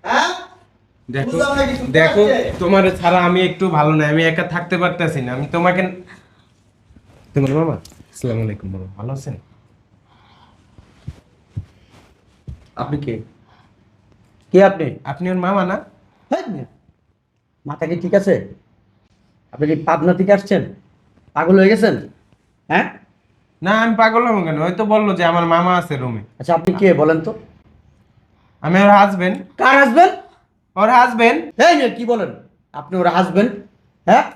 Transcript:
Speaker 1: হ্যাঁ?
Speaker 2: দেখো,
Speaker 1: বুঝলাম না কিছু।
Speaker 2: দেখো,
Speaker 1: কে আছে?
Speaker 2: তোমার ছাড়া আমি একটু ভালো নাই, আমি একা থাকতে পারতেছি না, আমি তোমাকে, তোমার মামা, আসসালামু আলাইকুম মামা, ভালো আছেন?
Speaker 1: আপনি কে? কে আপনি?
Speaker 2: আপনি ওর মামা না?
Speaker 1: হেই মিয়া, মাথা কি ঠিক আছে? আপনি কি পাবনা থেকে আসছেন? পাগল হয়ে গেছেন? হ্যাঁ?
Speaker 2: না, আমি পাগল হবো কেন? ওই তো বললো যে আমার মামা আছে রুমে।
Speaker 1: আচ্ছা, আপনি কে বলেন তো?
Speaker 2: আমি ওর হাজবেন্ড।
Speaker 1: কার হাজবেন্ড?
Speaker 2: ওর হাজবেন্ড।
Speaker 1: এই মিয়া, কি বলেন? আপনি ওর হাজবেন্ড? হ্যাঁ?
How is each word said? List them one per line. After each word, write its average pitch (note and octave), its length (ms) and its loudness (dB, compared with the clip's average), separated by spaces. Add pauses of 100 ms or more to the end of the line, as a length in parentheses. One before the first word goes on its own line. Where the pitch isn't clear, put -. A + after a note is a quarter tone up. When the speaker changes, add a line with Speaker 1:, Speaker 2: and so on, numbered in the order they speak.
Speaker 1:
হ্যাঁ? D#4+ 260 -2 (800)
Speaker 2:
দেখো, C3+ 200 -6
Speaker 1:
বুঝলাম C#4 260 -2
না C4+ 100 0
কিছু। B3 200 -6
Speaker 2:
দেখো, D#3+ 400 2
Speaker 1:
কে G#3+ 80 2
আছে? - 240 -4
Speaker 2:
তোমার F#3+ 320 2 (100)
ছাড়া F3+ 240 2
আমি F3+ 160 2
একটু F#3 280 -2
ভালো D#3 260 0
নাই, D3+ 140 0
আমি D#3+ 160 0
একা E3 180 -2
থাকতে E3+ 360 -6
পারতেছি E3+ 420 -2
না, B2 120 -8
আমি C#3 200 -8
তোমাকে, F3+ 300 0 (1500)
তোমার C3+ 200 0
মামা, D#3 180 -2
আসসালামু - 720 -8
আলাইকুম G2+ 280 -8
মামা, F#2+ 140 -12 (120)
ভালো A#2 160 -10
আছেন? C3+ 220 -12 (3500)
Speaker 1:
আপনি C#3 220 -6
কে? A2+ 240 -8 (1300)
কে F#3+ 120 6
আপনি? E3 300 0 (100)
Speaker 2:
আপনি F3 260 -8
ওর F#3 60 -4
মামা F#3 280 -2
না? F#3 100 -4 (600)
Speaker 1:
হেই E4 180 -8
মিয়া, C3+ 120 -10 (1000)
মাথা D3+ 200 -6
কি E3+ 100 -4
ঠিক F3 180 -4
আছে? F3+ 400 0 (960)
আপনি C#3+ 140 -4
কি D#3 160 -2
পাবনা E3 320 0
থেকে F#3+ 180 0
আসছেন? F#3+ 420 -2 (580)
পাগল E3+ 260 2
হয়ে F#3+ 100 6
গেছেন? G#3+ 280 2 (720)
হ্যাঁ? G#3+ 220 0 (720)
Speaker 2:
না, G#3 180 0
আমি A3+ 140 0
পাগল A3+ 320 2
হবো G#3+ 160 0
কেন? D#3+ 200 -4
ওই F3+ 100 -2
তো G3+ 120 -4
বললো G#3 320 0
যে E3+ 80 0
আমার E3+ 220 2
মামা F3 300 2
আছে E3+ 200 -4
রুমে। A#2+ 240 -6 (180)
Speaker 1:
আচ্ছা, E3 160 -2
আপনি E3+ 200 0
কে F#3 200 4
বলেন D#3 260 2
তো? A3 140 -8 (1300)
Speaker 2:
আমি F3+ 200 2
ওর G3+ 100 6
হাজবেন্ড। G3 480 4 (200)
Speaker 1:
কার C4+ 200 4
হাজবেন্ড? D4 340 6 (640)
Speaker 2:
ওর G#3 140 2
হাজবেন্ড। B3 680 2
Speaker 1:
এই E4 160 6
মিয়া, C4 120 0
কি A3+ 160 -8
বলেন? A3 240 -2 (440)
আপনি D3 260 -8
ওর E3+ 100 2
হাজবেন্ড? F3+ 440 2 (540)
হ্যাঁ? - 160 6 (140)